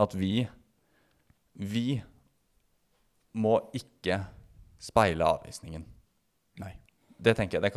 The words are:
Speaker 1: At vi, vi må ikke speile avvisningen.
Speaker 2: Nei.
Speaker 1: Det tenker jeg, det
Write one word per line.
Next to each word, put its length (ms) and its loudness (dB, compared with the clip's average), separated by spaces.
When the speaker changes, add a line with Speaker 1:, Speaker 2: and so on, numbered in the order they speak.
Speaker 1:
At 160 0
vi, 140 0
vi 320 -4
må 160 4
ikke 480 -4
speile 480 2
avvisningen. 560 -8
Speaker 2:
Nei. 160 -14
Speaker 1:
Det 240 4
tenker 220 0
jeg, 80 2
det 80 0